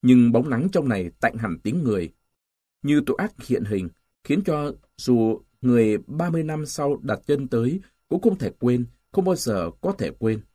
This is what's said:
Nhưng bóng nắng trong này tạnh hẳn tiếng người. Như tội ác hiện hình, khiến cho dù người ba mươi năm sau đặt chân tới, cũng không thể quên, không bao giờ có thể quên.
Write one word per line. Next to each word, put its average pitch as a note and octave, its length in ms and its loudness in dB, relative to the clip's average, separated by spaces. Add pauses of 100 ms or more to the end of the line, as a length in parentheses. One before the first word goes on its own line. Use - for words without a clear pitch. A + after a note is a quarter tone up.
Nhưng B2 300 6
bóng B2 180 2
nắng C3 220 -2
trong D3+ 180 0
này F#2 220 -2 (100)
tạnh - 160 -2
hẳn G#2 260 -6
tiếng D3 200 -2
người. G2 300 -2 (680)
Như D3 240 2
tội C3 140 -2
ác G#3 140 -2 (120)
hiện - 200 0
hình, G2 240 -4 (340)
khiến E3+ 200 0
cho D3 280 -2 (260)
dù A2+ 440 2 (200)
người A#2 360 4
ba E3 320 -4
mươi E3 140 -2
năm D#3 220 -6
sau D3 360 -4
đặt A2 240 -4
chân C#3 220 0
tới, B2+ 340 0 (260)
cũng F3 140 -2
không G3 160 2
thể G#2 220 -4
quên, B2 260 2 (260)
không F#3 140 0
bao F#3 100 2
giờ F#2+ 340 -2 (120)
có C#4 100 -2
thể G#2 280 -4
quên. A2 220 -2 (140)